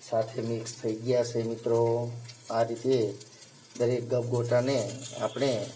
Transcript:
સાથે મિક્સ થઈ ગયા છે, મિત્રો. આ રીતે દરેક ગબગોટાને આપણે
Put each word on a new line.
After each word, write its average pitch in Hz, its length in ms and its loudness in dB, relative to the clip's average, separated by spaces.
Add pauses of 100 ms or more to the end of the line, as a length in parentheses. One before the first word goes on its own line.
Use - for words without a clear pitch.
(100)
સાથે 113 320 0
મિક્સ 113 300 -4
થઈ 110 220 -4
ગયા 120 300 2
છે, 117 180 -2
મિત્રો. 117 680 2 (400)
આ 117 120 2
રીતે 117 520 2 (640)
દરેક 120 300 2
ગબગોટાને 120 840 2 (280)
આપણે 120 560 0